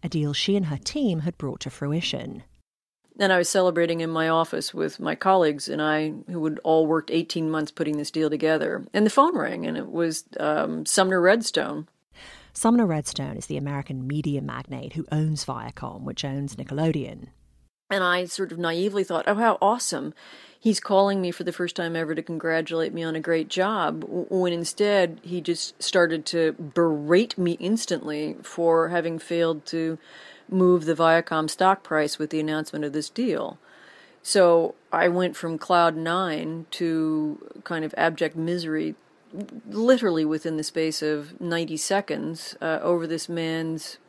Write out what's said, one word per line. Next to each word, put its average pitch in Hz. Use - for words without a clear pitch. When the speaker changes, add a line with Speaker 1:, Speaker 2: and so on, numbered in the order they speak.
Speaker 1:
a 170
deal 147
she 196
and 190
her 147
team 214
had 165
brought 135
to 139
fruition. -
Speaker 2:
And 196
I 185
was 175
celebrating 170
in 165
my 160
office 160
with 156
my 156
colleagues 165
and 151
I, 156
who 170
had 156
all 160
worked 156
eighteen 160
months 156
putting 151
this 147
deal 156
together. 156
And 208
the 214
phone 320
rang, 165
and 160
it -
was, 165
um, 156
Sumner 185
Redstone. 170
Speaker 1:
Sumner 233
Redstone 143
is -
the 147
American 139
media 143
magnate 131
who 160
owns 156
Viacom, 123
which 135
owns 139
Nickelodeon. 139
Speaker 2:
And 196
I 180
sort 180
of 170
naively 185
thought, 170
"Oh, 202
how 226
awesome. -
He's 214
calling 196
me 180
for 170
the 175
first 175
time 170
ever 160
to 160
congratulate 165
me 165
on 165
a 160
great 165
job," 185
w-, 175
when 180
instead 175
he 175
just -
started 165
to 160
berate 165
me 175
instantly 156
for 165
having 165
failed 165
to 160
move 180
the 165
Viacom 165
stock 190
price 151
with 151
the 156
announcement 156
of 147
this 151
deal. 220
So 170
I 175
went 180
from 165
cloud 170
nine 165
to 156
kind 165
of 151
abject 160
misery 160
literally 214
within 156
the 156
space 160
of 151
ninety 170
seconds, 160
uh, 160
over 170
this 160
man's 160